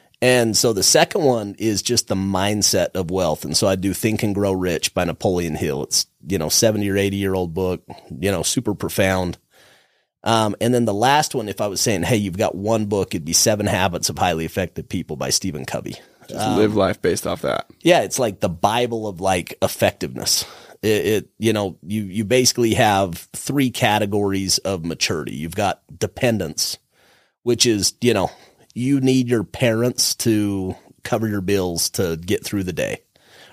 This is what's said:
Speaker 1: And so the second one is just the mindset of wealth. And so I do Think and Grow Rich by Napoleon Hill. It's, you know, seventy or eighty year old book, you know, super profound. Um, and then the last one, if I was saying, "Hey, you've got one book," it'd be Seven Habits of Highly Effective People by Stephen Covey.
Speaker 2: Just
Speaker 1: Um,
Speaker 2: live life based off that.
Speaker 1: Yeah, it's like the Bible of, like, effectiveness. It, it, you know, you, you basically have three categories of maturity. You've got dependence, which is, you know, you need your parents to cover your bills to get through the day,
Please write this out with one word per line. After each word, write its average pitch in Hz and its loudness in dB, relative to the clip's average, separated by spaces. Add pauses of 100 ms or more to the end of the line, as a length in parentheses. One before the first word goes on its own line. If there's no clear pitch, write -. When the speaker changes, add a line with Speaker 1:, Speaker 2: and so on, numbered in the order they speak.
(220)
Speaker 1:
And 123 4
so 120 4
the 95 0
second - 4
one 113 0
is 104 0
just 117 -2
the 104 -2
mindset 98 0
of 87 -2
wealth. 87 0
And 76 -4
so 107 2
I 98 4
do 95 -2
Think 107 -2
and 104 0
Grow 98 0
Rich 90 -2
by 92 0
Napoleon 87 0
Hill. 71 -2
It's, - -2 (200)
you 90 -2
know, 80 0
seventy 104 2
or 98 0
eighty 98 0
year 98 0
old 90 -2
book, 92 -2 (340)
you 92 0
know, 87 -2
super 120 -2
profound. 92 0 (880)
Um, 110 2
and 120 2
then 120 2
the 107 0
last 135 2
one, 113 -4
if - -6
I 104 -2
was 92 -4
saying, 95 0
"Hey, 120 2
you've 95 -2
got 104 0
one 107 0
book," 101 -2
it'd 87 -4
be 78 -6
Seven 104 0
Habits 92 0
of 73 -8
Highly 85 0
Effective - -6
People 82 -6
by 67 -6
Stephen 76 -4
Covey. - -10 (320)
Speaker 2:
Just - -6
Speaker 1:
Um, 107 0
Speaker 2:
live 107 2
life 95 0
based - 0
off 87 -6
that. - -4 (140)
Speaker 1:
Yeah, 165 4
it's 98 -4
like 110 -2
the 101 0
Bible 110 0
of, 90 -8
like, 92 0
effectiveness. - -2 (380)
It, 107 2
it, 101 0
you 110 2
know, 101 -2
you, 104 -4
you 98 -4
basically 120 2
have 98 2
three 135 0
categories 101 0
of 92 -4
maturity. 78 -4
You've 82 -8
got 101 -2 (160)
dependence, 104 -2 (680)
which 120 2
is, 104 2
you 117 4
know, 95 0 (440)
you 135 0
need 131 2
your 117 2
parents 120 0
to 101 0 (280)
cover 113 -2
your 104 -2
bills 90 0
to 85 -2
get 87 -2
through 101 -4
the 87 -6
day, 50 -4 (500)